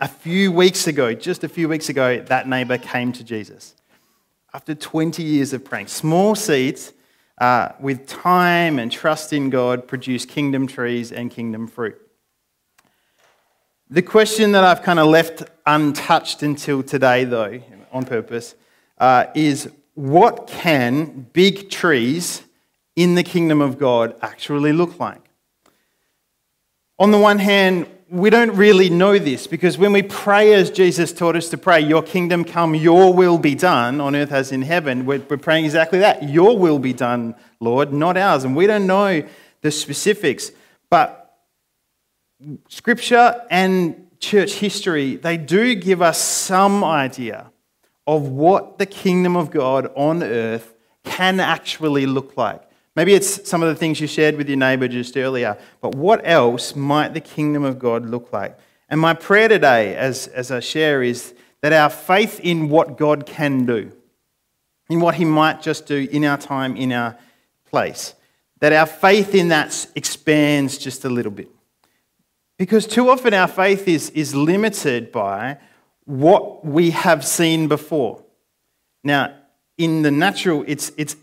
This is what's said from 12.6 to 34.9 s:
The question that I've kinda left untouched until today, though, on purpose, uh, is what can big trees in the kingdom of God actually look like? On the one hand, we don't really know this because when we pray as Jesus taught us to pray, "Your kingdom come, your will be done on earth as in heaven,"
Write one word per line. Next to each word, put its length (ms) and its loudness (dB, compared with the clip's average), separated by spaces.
The 140 0
question 480 2
that 140 6
I've 180 4
kinda 220 2
left 400 2
untouched 800 0
until 400 -2
today, 400 2
though, 380 -4
on 100 -6
purpose, 540 -8
uh, 280 4
is 340 -2
what 540 2
can 840 -2
big 380 0
trees 720 -2
in 180 4
the 80 2
kingdom 380 0
of 180 -2
God 420 0
actually 520 -4
look 260 -2
like? 320 -10
On 140 4
the 60 6
one 200 4
hand, 480 2
we 200 2
don't 260 4
really 320 6
know 300 4
this 280 -4
because 300 -2
when 160 2
we 80 4
pray 540 4
as 160 4
Jesus 420 0
taught 240 -2
us 140 -6
to 80 -8
pray, 200 4
"Your 240 2
kingdom 400 -2
come, 320 -2
your 380 8
will 240 4
be 180 0
done 460 0
on 160 -2
earth 160 -2
as 180 -2
in 120 -4
heaven," 420 -4